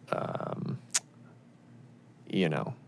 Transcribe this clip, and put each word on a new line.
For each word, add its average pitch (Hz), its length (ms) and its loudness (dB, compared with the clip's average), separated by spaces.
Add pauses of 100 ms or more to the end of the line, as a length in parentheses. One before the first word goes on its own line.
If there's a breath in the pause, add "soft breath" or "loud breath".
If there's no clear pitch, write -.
(120)
um, - 680 -2 (1500)
you 90 200 6
know, - 240 2 (140)